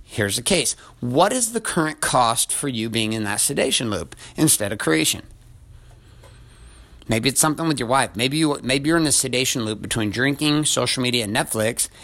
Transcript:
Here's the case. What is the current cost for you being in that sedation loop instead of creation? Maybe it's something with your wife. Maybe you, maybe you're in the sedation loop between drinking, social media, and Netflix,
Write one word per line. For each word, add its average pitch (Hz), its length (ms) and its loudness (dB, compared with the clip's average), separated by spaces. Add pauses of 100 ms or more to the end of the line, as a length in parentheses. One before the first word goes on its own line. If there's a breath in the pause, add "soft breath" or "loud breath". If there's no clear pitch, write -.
Here's 104 320 -2
the 120 80 -4
case. 165 320 0 (240 loud breath)
What 147 340 2
is 233 200 -2
the 233 60 -2
current 156 420 -2
cost 117 520 2
for - 140 -4
you 113 200 -2
being 110 260 0
in 110 100 -2
that 104 180 -2
sedation 143 480 0
loop 85 260 -4 (200 loud breath)
instead 143 360 2
of 107 60 -8
creation? 156 460 0 (1900 soft breath)
Maybe 113 200 2
it's 123 100 -2
something 156 300 2
with 139 100 0
your 120 80 -2
wife. 123 300 0
Maybe 131 180 0
you, 156 260 0
maybe 139 280 0
you're 165 80 4
in 160 80 2
the 143 80 2
sedation 127 500 0
loop 107 180 -4
between 107 280 -2
drinking, 143 560 0
social 123 360 0
media, 123 220 0
and 101 100 -4
Netflix, 113 540 -2 (160 loud breath)